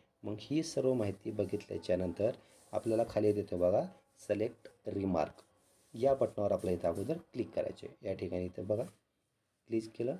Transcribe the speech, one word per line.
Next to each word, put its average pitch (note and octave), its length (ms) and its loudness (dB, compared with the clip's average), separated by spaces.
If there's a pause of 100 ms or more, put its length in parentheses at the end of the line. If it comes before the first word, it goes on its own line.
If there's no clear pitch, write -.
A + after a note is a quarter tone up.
(240)
मग G#2 160 -6
ही D3+ 240 -2
सर्व C3 300 2
माहिती G#2+ 380 -2
बघितल्याच्यानंतर G2 1000 0 (400)
आपल्याला A2+ 380 2
खाली G#2 240 4
देतो F#2+ 240 -2
बघा F#2 260 4 (340)
सिलेक्ट - 540 -2 (160)
रिमार्क, F#2+ 460 0 (600)
या C3 200 4
बटनावर G#2 380 2
आपल्या F#2 220 2
इथं F2 140 0
अगोदर G2+ 300 0
क्लिक - 340 -8
करायचे. - 360 -4 (160)
या G2 100 -4
ठिकाणी F2+ 320 -2
इथं F2+ 220 -8
बघा G#2+ 160 0 (840)
क्लिक A2+ 280 -2
केलं B2+ 240 -2